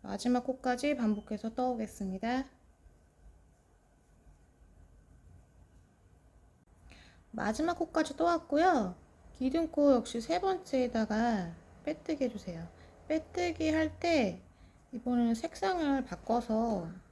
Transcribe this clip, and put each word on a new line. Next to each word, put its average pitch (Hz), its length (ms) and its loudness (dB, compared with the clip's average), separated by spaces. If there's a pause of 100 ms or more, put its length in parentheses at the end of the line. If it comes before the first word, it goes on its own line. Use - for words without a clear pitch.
마지막 247 380 -2
코까지 262 500 -2
반복해서 214 600 -4
떠오겠습니다. 233 880 -4 (4000)
마지막 294 440 0
코까지 320 400 -2
떠왔고요. 330 760 2 (380)
기둥코 285 640 4
역시 269 260 0
세 339 200 0
번째에다가 233 1120 0 (320)
빼뜨기 302 380 -4
해주세요. 185 460 -6 (400)
빼뜨기 320 600 0
할 311 280 0
때 247 420 2 (520)
이번에는 240 420 2
색상을 294 720 0
바꿔서 220 840 -2 (240)